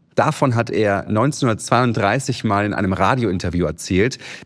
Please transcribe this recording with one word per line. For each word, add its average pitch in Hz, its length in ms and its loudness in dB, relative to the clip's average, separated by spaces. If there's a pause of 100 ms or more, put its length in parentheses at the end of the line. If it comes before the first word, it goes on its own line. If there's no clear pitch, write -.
(140)
Davon 139 400 2
hat 117 140 0
er 101 420 0
neunzehnhundertzweiunddreißig 120 1300 0
mal 104 220 0
in 104 80 -2
einem 95 180 0
Radiointerview 92 720 0
erzählt. 92 540 0 (280)